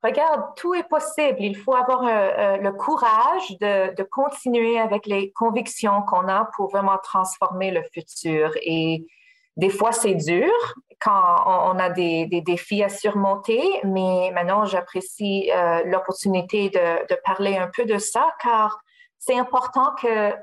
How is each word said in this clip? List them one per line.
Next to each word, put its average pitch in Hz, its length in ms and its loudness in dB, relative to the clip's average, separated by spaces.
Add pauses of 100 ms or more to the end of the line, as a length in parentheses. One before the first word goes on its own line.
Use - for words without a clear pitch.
regarde, 277 420 0 (120)
tout 349 180 -4
est 349 140 -4
possible. 285 520 0
Il 202 180 -4
faut 262 180 0
avoir, 247 280 2
euh, 240 60 2
euh, 202 480 2
le 196 140 -2
courage 240 880 2
de, 196 340 0
de 190 100 -4
continuer 233 760 0
avec 208 260 -2
les 196 280 -2
convictions 214 720 0
qu'on 185 260 0
a 214 260 0
pour 196 160 -2
vraiment 196 320 2
transformer 185 680 -2
le 165 120 -2 (100)
futur. 160 580 -2 (100)
Et 160 440 -2 (520)
des 185 120 2
fois, 208 220 2
c'est 208 240 2
dur 175 360 2 (500)
quand 185 440 4
on, 185 300 2
on 185 40 -4
a 185 100 2
des, 170 380 -2
des 175 120 -2
défis 175 420 -2
à 202 60 2
surmonter, 202 760 0 (220)
mais 185 500 0
maintenant, 180 300 2
j'apprécie, 190 920 -2
euh, 170 320 2
l'opportunité 185 840 -2
de, 170 440 0
de 175 120 -4
parler 196 320 0
un 180 100 -2
peu 240 160 -4
de 214 140 0
ça, 269 440 0
car 214 380 2 (400)
c'est 254 180 0
important 254 640 0
que 214 420 2